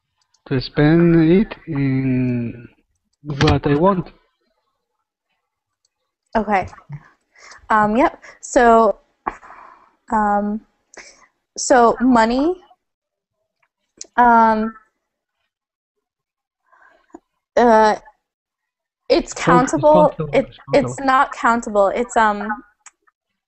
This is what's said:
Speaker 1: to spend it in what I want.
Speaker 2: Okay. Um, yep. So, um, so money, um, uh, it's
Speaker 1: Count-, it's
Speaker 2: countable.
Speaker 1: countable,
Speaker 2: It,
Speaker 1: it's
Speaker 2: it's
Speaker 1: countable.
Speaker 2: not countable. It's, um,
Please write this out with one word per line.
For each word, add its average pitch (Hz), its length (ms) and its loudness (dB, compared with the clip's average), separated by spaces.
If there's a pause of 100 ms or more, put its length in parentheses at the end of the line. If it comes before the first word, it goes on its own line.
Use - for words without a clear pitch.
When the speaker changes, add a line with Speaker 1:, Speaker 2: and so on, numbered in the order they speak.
(460)
Speaker 1:
to 135 140 -4
spend 165 680 2
it 196 240 0 (120)
in 127 1000 -4 (540)
what 147 440 0
I 147 80 0
want. 180 340 -2 (2250)
Speaker 2:
Okay. 202 300 -4 (1040)
Um, 214 260 0
yep. - 260 -2 (180)
So, 226 580 2 (1120)
um, 208 480 -4 (960)
so 240 440 2
money, 254 640 0 (1500)
um, 226 580 2 (2750)
uh, 220 400 4 (1120)
it's - 260 -2
Speaker 1:
Count-, - 300 2
it's 269 80 -4
Speaker 2:
countable. 302 440 4
Speaker 1:
countable, 151 160 -10
Speaker 2:
It, - 140 -2
Speaker 1:
it's - 120 -20 (140)
Speaker 2:
it's 269 140 0 (100)
Speaker 1:
countable. 277 100 -8
Speaker 2:
not 262 260 0
countable. 226 560 -2
It's, 240 280 -6
um, 208 320 -2 (1000)